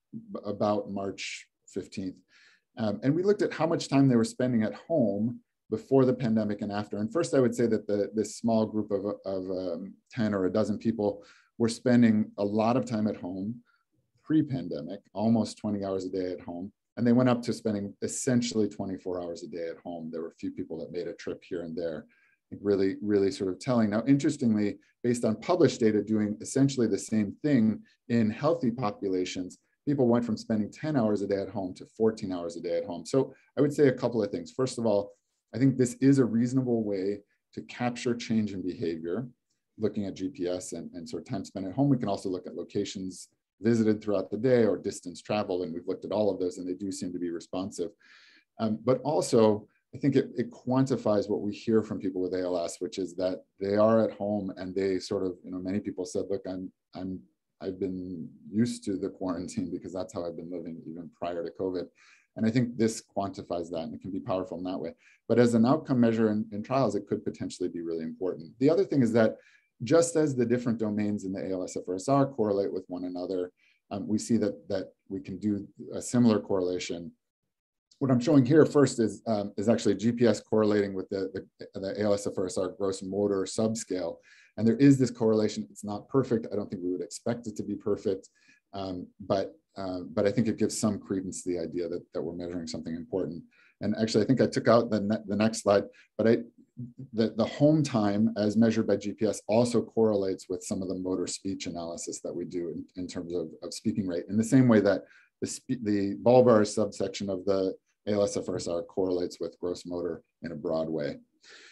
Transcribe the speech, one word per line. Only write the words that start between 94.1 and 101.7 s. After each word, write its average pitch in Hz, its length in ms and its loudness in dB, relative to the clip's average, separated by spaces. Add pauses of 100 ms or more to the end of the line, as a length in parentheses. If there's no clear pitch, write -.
I - 20 -6
think 123 140 4
I 110 60 6
took - 200 0
out 117 240 6
the 107 120 0
ne-, 104 260 -2
the 98 80 -2
next 110 260 0
slide, 101 220 4 (320)
but 107 100 2
I, 117 120 6 (760)
the, 110 240 2
the 110 80 2
home 151 380 4
time 110 540 2
as 104 200 2
measured 110 300 4
by 101 100 2
G 101 160 -6
P 107 140 -2
S 95 220 -2
also 117 340 2
correlates 101 640 0
with 90 140 -6
some 95 200 -6
of 92 60 -6
the 87 60 -4
motor 90 320 -4
speech - 400 -8
analysis 85 560 -10